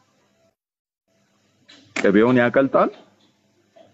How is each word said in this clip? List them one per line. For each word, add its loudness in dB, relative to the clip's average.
ቅቤውን 0
ያቀልጣል፣ 0